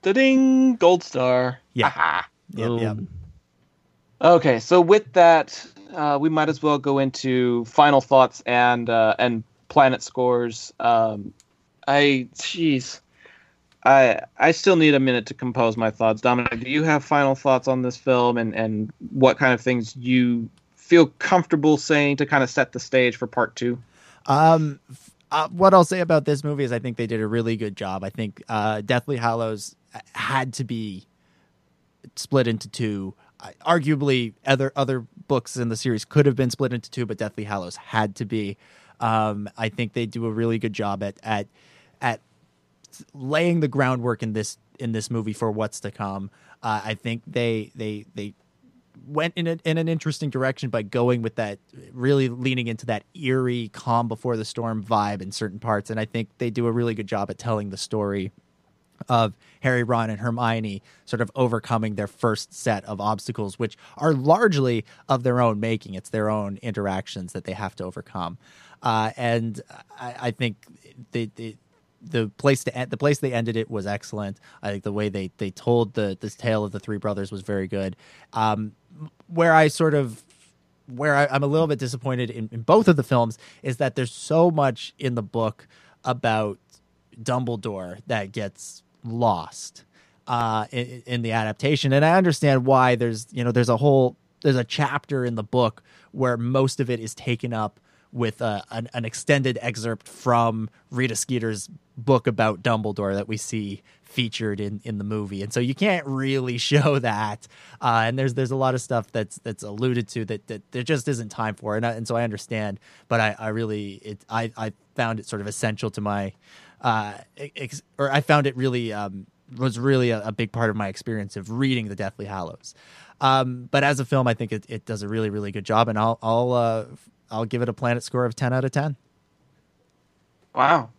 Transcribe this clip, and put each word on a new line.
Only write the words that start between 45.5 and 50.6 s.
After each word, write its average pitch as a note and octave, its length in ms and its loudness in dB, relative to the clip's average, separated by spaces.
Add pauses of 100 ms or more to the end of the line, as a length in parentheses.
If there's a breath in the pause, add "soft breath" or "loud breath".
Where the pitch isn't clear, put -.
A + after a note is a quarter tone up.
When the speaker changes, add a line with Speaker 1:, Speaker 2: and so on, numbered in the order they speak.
Speaker 2:
what's G#2+ 300 -4
to G2+ 100 -10
come. G2 380 -8 (320 soft breath)
Uh, G#2+ 220 -2
I A2 120 -6
think A#2 300 -8
they, A#2 500 -4
they, G#2+ 380 -10
they G#2 200 -12 (720)
went D#3 300 -2
in E3+ 100 -2
a, E3 160 -2
in D#3+ 140 0
an E3 100 0
interesting D#3 420 -2
direction C3 400 -2